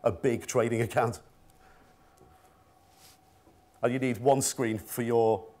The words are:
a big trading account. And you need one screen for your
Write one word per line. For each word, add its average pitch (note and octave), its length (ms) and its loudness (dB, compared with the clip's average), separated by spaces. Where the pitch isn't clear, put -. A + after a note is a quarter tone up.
a A#2 80 4
big A#2 340 -2
trading A#2 360 0
account. A#2 400 -2
And B2 120 0
you C3 60 -4
need B2 180 -2
one C#3 240 4
screen A2+ 360 -2
for - 260 -8
your A2+ 420 2